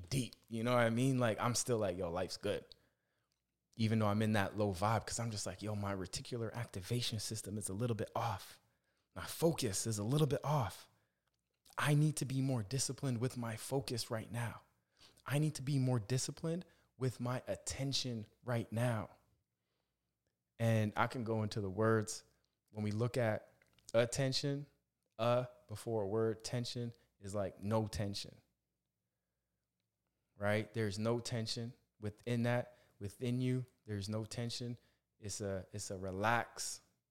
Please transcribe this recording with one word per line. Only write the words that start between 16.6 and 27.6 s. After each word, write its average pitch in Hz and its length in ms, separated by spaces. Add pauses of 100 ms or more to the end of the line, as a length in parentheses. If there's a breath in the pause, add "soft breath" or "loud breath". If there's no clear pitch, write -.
with 127 220
my 123 280
attention 120 800 (180)
right 120 280
now." 113 400 (1500)
And 110 400
I 113 80
can 120 180
go 110 200
into 107 180
the 98 80
words. 110 540 (480)
When 107 120
we 104 80
look 117 260
at 110 300 (460)
attention, 135 720 (540)
uh, 120 260 (220)
before 110 340
a 98 60
word, 113 360
tension 120 480 (300 soft breath)
is 101 140
like 101 260